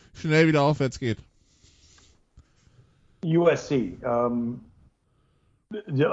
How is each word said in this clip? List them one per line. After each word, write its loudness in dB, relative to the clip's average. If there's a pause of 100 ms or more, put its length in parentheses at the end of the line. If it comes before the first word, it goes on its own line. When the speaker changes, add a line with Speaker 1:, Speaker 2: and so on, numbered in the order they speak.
(140)
Speaker 1:
schnell 2
wieder 2
aufwärts 0
geht? -4 (2000)
Speaker 2:
U 2
S 2
C. -2
Um, -2 (1080)
the, -2